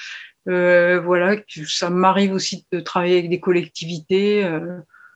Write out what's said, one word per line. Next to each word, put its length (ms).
Euh, 520
voilà, 360
que 300
ça 240
m'arrive 420
aussi 380
de 80
travailler 400
avec 100
des 120
collectivités. 1040
Euh, 340